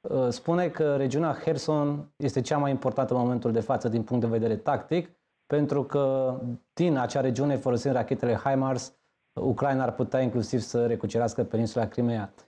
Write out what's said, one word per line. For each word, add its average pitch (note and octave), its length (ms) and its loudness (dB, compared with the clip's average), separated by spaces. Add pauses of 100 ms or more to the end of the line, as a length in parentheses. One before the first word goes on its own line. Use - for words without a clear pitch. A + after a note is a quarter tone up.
uh, C3 280 0
spune E3+ 400 0
că D3 280 0
regiunea C#3 360 0
Kherson D3 840 -2
este C#3 240 -2
cea C#3+ 180 0
mai C#3+ 120 2
importantă C3 440 0
în B2+ 60 2
momentul B2 320 0
de A2+ 80 2
față B2 280 0
din A2+ 140 0
punct A#2+ 200 0
de A#2 80 0
vedere A2+ 260 2
tactic, D3 520 -2 (380)
pentru C#3+ 380 0
că C3+ 500 0 (380)
din E3 260 2
acea B2 220 0
regiune, C3 360 2
folosind B2 380 0
rachetele A#2+ 400 0 (100)
himars, C3+ 500 0 (460)
Ucraina C3+ 420 2
ar A#2+ 100 0
putea B2+ 280 0
inclusiv B2 400 0
să A#2+ 260 0
recucerească A2+ 580 0
peninsula A2+ 420 0
Crimea. A2+ 460 -2 (160)